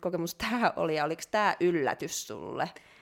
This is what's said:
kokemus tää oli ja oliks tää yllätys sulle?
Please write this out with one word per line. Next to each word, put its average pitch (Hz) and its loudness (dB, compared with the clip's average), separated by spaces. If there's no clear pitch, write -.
kokemus 170 -2
tää 226 0
oli 160 2
ja 147 2
oliks 160 -4
tää 208 2
yllätys 170 0
sulle? 117 -6